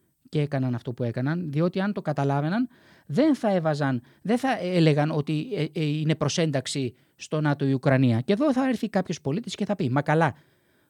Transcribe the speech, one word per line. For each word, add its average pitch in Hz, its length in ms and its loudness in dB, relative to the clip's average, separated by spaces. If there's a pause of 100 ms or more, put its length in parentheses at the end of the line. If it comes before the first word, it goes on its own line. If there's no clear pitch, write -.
(300)
και 151 120 -4
έκαναν 131 340 -2
αυτό 120 180 -8
που 127 100 -6
έκαναν, 143 480 -4
διότι 170 280 0
αν 196 140 -2
το 196 80 -8
καταλάβαιναν, 147 680 0 (380)
δεν 254 300 2
θα 214 200 0
έβαζαν, 147 460 0 (200)
δεν 220 160 0
θα 254 240 -2
έλεγαν 160 500 2
ότι, 156 440 -2
ε, 151 80 -2 (160)
ε, 156 60 -2
είναι 151 300 0
προς - 220 -2
ένταξη 139 580 -2 (200)
στο - 260 -6
νατο 143 240 0
η 135 80 2
Ουκρανία. 131 480 4
Και 190 120 0
εδώ 262 200 2
θα 262 140 0
έρθει 226 220 -2
κάποιος 185 320 -2
πολίτης 185 340 -6
και 208 100 -4
θα 208 100 -2
πει, 151 140 -2
"Μα 135 120 0
καλά, 156 320 2 (560)